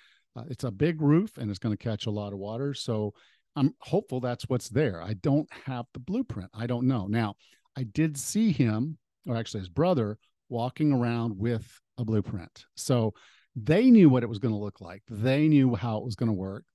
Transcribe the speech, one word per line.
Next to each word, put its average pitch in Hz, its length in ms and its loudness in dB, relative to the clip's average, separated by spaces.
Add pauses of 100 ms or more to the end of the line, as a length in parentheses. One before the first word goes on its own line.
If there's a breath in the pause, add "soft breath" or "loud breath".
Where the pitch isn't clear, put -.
(360 soft breath)
uh, 117 140 -14
it's 120 140 -12
a 120 80 -4
big 151 300 -2
roof 160 360 4
and 107 140 -6
it's 92 80 -8
gonna 107 180 -2
catch 110 300 -6
a 107 40 -4
lot 101 220 -6
of 98 60 -10
water. 117 340 -6
So 107 400 -4 (420 soft breath)
I'm 135 240 2
hopeful 147 400 -2
that's 120 300 -6
what's 127 200 -2
there. 113 340 0
I 101 100 -6
don't 139 380 0
have 123 420 -10
the 131 60 -12
blueprint. 147 540 -6
I 110 120 -8
don't 123 220 0
know. 117 200 0
Now, 107 280 0 (400 soft breath)
I 131 80 -6
did 143 340 -2
see 214 340 0
him, 127 460 0 (300)
or 120 80 -2
actually 113 260 -6
his 90 80 -10
brother, 120 480 0 (320)
walking 127 440 -2
around 117 440 -2
with 113 420 -4 (180)
a 117 80 -6
blueprint. 104 600 -4 (100)
So 113 380 0 (420 soft breath)
they 156 360 4
knew 190 180 10
what 127 140 4
it 110 60 -4
was 104 100 -8
gonna 110 180 0
look 101 240 -8
like. 92 280 -16
They 131 380 2
knew 135 280 6
how 110 220 -2
it - 80 -6
was 117 100 -6
gonna 113 180 0
work. 95 420 -8